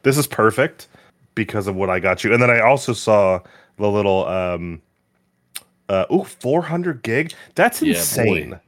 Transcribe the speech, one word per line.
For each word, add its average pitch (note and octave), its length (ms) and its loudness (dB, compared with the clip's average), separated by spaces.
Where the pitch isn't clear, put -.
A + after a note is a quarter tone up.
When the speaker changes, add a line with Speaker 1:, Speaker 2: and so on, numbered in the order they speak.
Speaker 1:
this C3+ 160 2
is D3 80 0
perfect - 600 -2
because G#2 320 -4
of G2 80 -4
what F#2 160 -2
I F#2 80 0
got F#2 240 0
you. A2 100 2
And A#2+ 80 4
then B2 80 4
I A#2 100 4
also B2+ 340 2
saw F#2+ 460 2
the G#2 120 0
little, G2+ 380 2
um, F2 540 -6
uh, F#2+ 220 2
ooh, E3 120 2
four D3+ 400 -2
hundred E3 400 -6
gig? C#3 300 -2
That's A#3 300 0
Speaker 2:
Yeah, D4+ 100 0
boy. E2+ 60 -2
Speaker 1:
insane. F2+ 680 -2